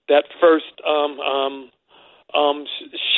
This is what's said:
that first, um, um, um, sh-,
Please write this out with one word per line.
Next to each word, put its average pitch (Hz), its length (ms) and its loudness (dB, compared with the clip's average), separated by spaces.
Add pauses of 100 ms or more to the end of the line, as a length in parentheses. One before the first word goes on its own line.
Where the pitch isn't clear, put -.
that 143 180 4 (140)
first, 160 300 4 (160)
um, 147 340 -2
um, 135 520 -4 (640)
um, 147 320 0
sh-, - 240 -14 (240)